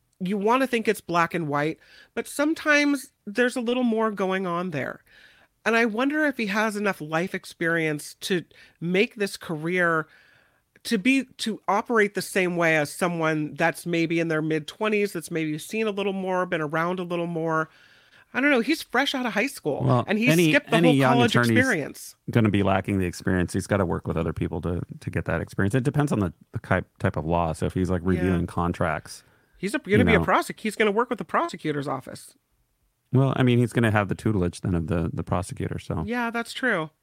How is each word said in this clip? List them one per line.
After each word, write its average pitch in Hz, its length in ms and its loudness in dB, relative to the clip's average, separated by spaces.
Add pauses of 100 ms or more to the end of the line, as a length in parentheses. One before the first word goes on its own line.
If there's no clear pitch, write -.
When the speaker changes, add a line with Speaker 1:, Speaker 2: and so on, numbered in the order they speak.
(200)
Speaker 1:
you 190 160 -2
wanna 233 300 2
think 233 200 -2
it's 208 140 0
black 170 320 0
and 170 160 -2
white, 147 300 0 (360)
but 233 140 -8
sometimes 294 840 0 (140)
there's 240 300 0
a 254 40 -2
little 247 240 0
more 220 260 2
going 190 360 -2
on 180 240 -2
there. - 320 -6 (640)
And 220 120 2
I 233 100 4
wonder 277 400 0
if 285 100 -2
he 226 100 -2
has 214 300 -2
enough 202 240 -2
life 160 340 -2
experience 165 880 -2
to 175 240 -2 (380)
make 185 340 2
this 202 220 -4
career, 165 680 -2 (760)
to 233 140 0
be, 262 260 2 (140)
to 214 280 -6
operate 208 480 2
the 185 80 -4
same 180 340 0
way 165 200 4
as 147 160 0
someone 156 640 0
that's 165 320 -2
maybe 170 340 0
in 165 80 0
their 156 140 0
mid-twenties, 202 720 -2
that's 165 160 -8
maybe 160 280 -4
seen 220 280 -4
a 214 40 -2
little 196 220 -2
more, 185 340 -2
been 180 140 -2
around 165 400 -2
a - 20 -6
little 175 240 -4
more. 160 420 -2 (680)
I 240 60 -2
don't 285 100 4
know. 262 100 4
He's 285 220 0
fresh 269 320 -2
out 262 100 -2
of 220 80 -4
high 220 140 0
school, 143 360 -4
Speaker 2:
Well, 127 240 4
Speaker 1:
and 214 120 0
he 226 100 2
Speaker 2:
any, 160 220 6
Speaker 1:
skipped 294 200 2
the 160 60 4
Speaker 2:
any 170 120 6
Speaker 1:
whole 151 80 8
Speaker 2:
young 131 180 6
Speaker 1:
college 233 160 4
Speaker 2:
attorney's 120 280 4
Speaker 1:
experience. 220 580 -2 (140)
Speaker 2:
gonna 110 200 6
be 98 120 4
lacking 98 360 2
the 92 80 0
experience. 90 480 0
He's 92 120 -2
gotta 101 200 2
work 85 200 -4
with 85 100 -4
other 82 180 0
people 85 260 -4
to, 85 220 -4 (180)
to - 100 -10
get 87 140 -4
that 82 160 -2
experience. 98 340 -2
It 127 100 0
depends 143 280 0
on 120 80 0
the, 90 120 0 (200)
the - 60 -8
ki-, - 280 -2 (120)
type 95 180 -2
of 73 80 -4
law. 85 300 0
So 87 120 -4
if 85 80 -4
he's, 92 160 0
like, 90 120 -2
Speaker 1:
Yeah. 90 80 -2
Speaker 2:
reviewing 87 360 2
contracts, 87 760 -4 (340)
Speaker 1:
He's 202 160 -4
a, 302 40 -2
gonna 202 200 2
Speaker 2:
you 196 60 6
Speaker 1:
be 208 100 6
a 190 40 6
Speaker 2:
know. 160 60 2
Speaker 1:
prosec-, 240 360 0
he's 220 160 -6
gonna 214 160 2
work 233 160 0
with 226 100 -4
the 175 60 -10
prosecutor's 156 640 -4
office. - 460 -10 (760)
Speaker 2:
Well, 131 260 4
I - 60 2
mean, 123 160 6
he's 120 140 2
gonna 117 200 2
have 104 160 2
the 82 80 -2
tutelage 92 440 0
then 101 140 -2
of 82 140 -2
the, 82 260 0
the 80 80 -6
prosecutor. 92 560 -4
So 87 260 -6
Speaker 1:
Yeah, 233 260 -4
that's 233 220 -8
true. 185 380 -2 (120)